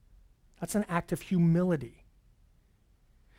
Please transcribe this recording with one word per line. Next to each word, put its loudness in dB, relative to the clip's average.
That's -6
an -2
act -4
of -4
humility. 0